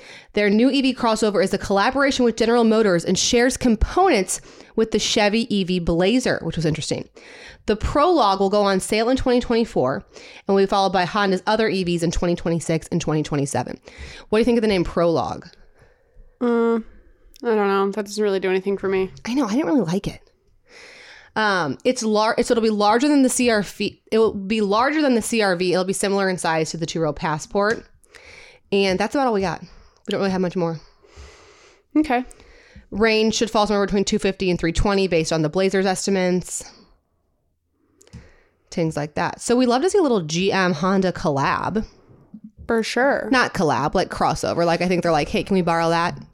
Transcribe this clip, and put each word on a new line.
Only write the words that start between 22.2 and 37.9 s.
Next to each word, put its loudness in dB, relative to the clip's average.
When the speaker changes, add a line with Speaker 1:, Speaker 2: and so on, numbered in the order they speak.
Speaker 1:
so 0
it'll 0
be 2
larger 2
than 6
the 4
C 0
R 2
V. -6
It 2
will 4
be -2
larger 2
than 4
the 2
C 0
R 2
V. 0
It'll 2
be -4
similar 0
in -4
size -2
to -8
the -6
two-row -2
Passport. -4
And 2
that's -4
about 2
all 0
we 0
got. -4
We -14
don't -2
really 0
have -2
much -2
more. -4
Speaker 2:
Okay. 0
Speaker 1:
Range 2
should -2
fall 2
somewhere 0
between 0
two -2
fifty -2
and 0
three -2
twenty 2
based 0
on 0
the 0
Blazers 0
estimates. -2